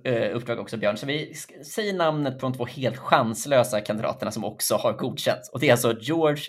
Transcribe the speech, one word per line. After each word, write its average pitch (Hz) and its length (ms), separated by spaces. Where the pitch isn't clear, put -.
eh, 113 320
uppdrag 117 220
också, 104 180
Björn. 104 200
Så 139 100
vi 143 280
sk-, - 300
säger 202 300
namnet 151 440
på 135 80
de 127 80
två 127 120
helt 131 300
chanslösa 123 840
kandidaterna 107 500
som 107 140
också 110 300
har 107 180
godkänts. - 600
Och 127 80
det 147 80
är 123 40
alltså 117 280
George 147 480